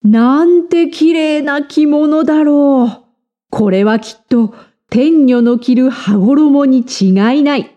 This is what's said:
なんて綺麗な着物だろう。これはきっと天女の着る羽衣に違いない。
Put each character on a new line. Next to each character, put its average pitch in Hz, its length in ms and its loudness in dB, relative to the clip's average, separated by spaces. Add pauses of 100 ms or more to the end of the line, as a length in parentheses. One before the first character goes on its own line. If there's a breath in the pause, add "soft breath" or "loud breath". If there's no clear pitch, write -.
な 240 420 2
ん 349 240 0
て 339 200 0
綺 320 240 0
麗 311 280 -2
な 285 220 -6
着 302 240 -2
物 302 360 0
だ 302 200 0
ろ 285 420 2
う。 - 180 -8 (460)
こ 208 220 -2
れ 190 120 0
は 214 160 0
き - 160 -18
っ - 120 -20
と 233 260 0 (380 loud breath)
天 294 340 2
女 247 160 2
の 240 160 0
着 247 160 -2
る 254 160 2
羽 208 300 -4
衣 285 460 2
に 262 200 0
違 196 240 -2 (300)
い - 20 0
な 285 160 0
い。 - 200 -8